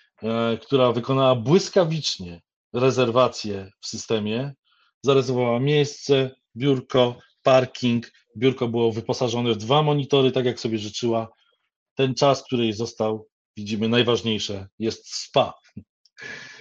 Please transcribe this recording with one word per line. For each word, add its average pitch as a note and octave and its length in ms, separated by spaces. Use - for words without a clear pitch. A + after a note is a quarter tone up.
e, A2+ 360
która B2+ 340
wykonała C3 420
błyskawicznie E3+ 1080
rezerwację A#2 1000
w - 60
systemie, A2+ 680
zarezerwowała B2 560
miejsce, C#3 720
biurko, B2 600
parking. B2 680
Biurko B2+ 320
było A#2 240
wyposażone A#2+ 600
w G#2+ 40
dwa B2 260
monitory, C#3 500
tak C3 120
jak A#2+ 160
sobie A2 180
życzyła. A2+ 500
Ten C3 200
czas, C#3 280
który A#2+ 200
jej A2 100
został, A2 560
widzimy, G#2+ 320
najważniejsze A2 800
jest - 360
spa. - 400